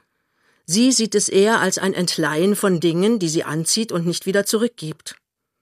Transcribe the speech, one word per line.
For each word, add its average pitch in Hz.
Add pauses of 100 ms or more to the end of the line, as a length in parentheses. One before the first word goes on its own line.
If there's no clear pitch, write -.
(640)
Sie 226
sieht 226
es 208
eher 208
als 185
ein 190
Entleihen 170
von 185
Dingen, 180
die 175
sie 156
anzieht 165
und 170
nicht 170
wieder 196
zurückgibt. 208 (460)